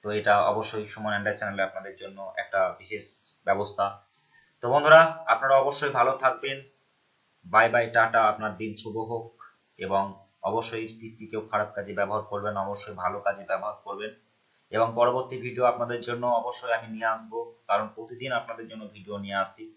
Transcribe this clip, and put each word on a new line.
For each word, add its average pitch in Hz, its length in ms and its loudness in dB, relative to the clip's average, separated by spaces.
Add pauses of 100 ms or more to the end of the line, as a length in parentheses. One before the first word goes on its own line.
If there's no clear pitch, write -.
তো 104 60 -8 (120)
এটা 104 140 4 (180)
অবশ্যই 107 420 -4
সুমন 107 180 -6
অ্যান্ড 101 140 -2
ড্যাড 104 140 0
চ্যানেলে 98 280 -2
আপনাদের 95 340 -12
জন্য 98 160 -16 (240)
একটা 98 180 -2 (200)
বিশেষ 101 240 -10 (440)
ব্যবস্থা। 98 380 0 (760)
তো 120 120 -8
বন্ধুরা, 156 280 12 (320)
আপনারা 135 300 4
অবশ্যই 143 360 -2
ভালো 131 140 4 (100)
থাকবেন। 135 340 0 (880)
বাই 107 280 4
বাই, 117 120 4 (100)
টাটা, 113 260 4 (100)
আপনার 107 200 -4 (100)
দিন 107 100 -6 (100)
শুভ 107 140 -8 (160)
হোক। 117 140 -6 (540)
এবং 98 240 0 (460)
অবশ্যই 113 360 -4 (140)
তীরটি 113 320 -16
কেউ 107 100 -4 (100)
খারাপ 104 240 0
কাজে 101 240 -8
ব্যবহার 101 320 0
করবেন, 101 240 -4 (100)
অবশ্যই 101 380 -8
ভালো 95 220 -2
কাজে 98 260 -2
ব্যবহার 98 340 -6
করবেন। 104 260 -10 (600)
এবং 113 160 2 (120)
পরবর্তী 127 360 2 (100)
ভিডিও 123 260 -2
আপনাদের 120 360 -4
জন্য 120 160 -6 (160)
অবশ্যই 117 380 -4
আমি 113 180 -8
নিয়ে 113 200 -2
আসবো, 110 220 -12 (300)
কারণ 104 180 0 (100)
প্রতিদিন 123 440 -10
আপনাদের 117 320 -12
জন্য 110 120 -14 (120)
ভিডিও 101 280 -12
নিয়ে 98 220 -2
আসি। - 200 -14 (120)